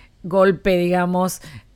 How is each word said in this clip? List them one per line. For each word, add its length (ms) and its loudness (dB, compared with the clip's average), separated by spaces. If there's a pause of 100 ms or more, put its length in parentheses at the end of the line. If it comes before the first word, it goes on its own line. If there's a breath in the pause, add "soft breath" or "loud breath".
(240 loud breath)
golpe, 520 2
digamos, 640 0 (360 loud breath)